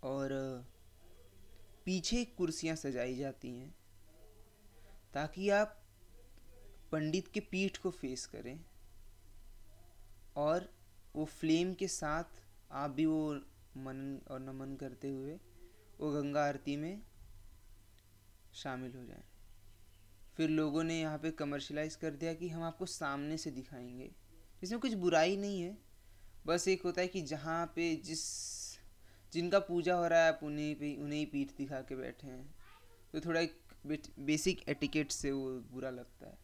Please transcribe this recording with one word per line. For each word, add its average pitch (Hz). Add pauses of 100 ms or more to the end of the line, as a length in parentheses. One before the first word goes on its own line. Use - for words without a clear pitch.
और 135 (1600)
पीछे 185 (100)
कुर्सियाँ 160
सजाई 127
जाती 135
हैं 131 (1400)
ताकि 156
आप 214 (1160)
पंडित 156
के 214
पीठ 190
को 185
फेस 127
करें, 120 (1800)
और 156 (440)
वो 151
फ्लेम 165
के 185
साथ 160 (300)
आप 139
भी 147
वो 156 (440)
मनन 135 (100)
और 131
नमन 135
करते 135
हुए 139 (640)
वो 151
गंगा 143
आरती 139
में 175 (1500)
शामिल 127
हो 127
जाएं। - (1120)
फिर 160
लोगों 156
ने 165
यहाँ 156
पे 156
commercialize 151
कर 160
दिया 165
कि 165
हम 165
आपको 165
सामने 147
से 156
दिखाएंगे, 127 (520)
इसमें 214
कुछ 240
बुराई 175
नहीं 202
है। 190 (680)
बस 175
एक 185
होता 180
है 185
कि 180
जहाँ 156 (100)
पे 165
जिस, 160 (1120)
जिनका 175
पूजा 175
हो 175
रहा 165
है, 160
आप 160
उन्हीं 151
पे, 147
उन्हें 147
ही 151
पीठ 139
दिखा 135
के 131
बैठे 127
हैं, 139 (600)
तो 156
थोड़ा 165
एक 165 (280)
बेट-, 151 (100)
basic 151
एटिकेट 147
से -
वो 135 (140)
बुरा 131
लगता 123
है। -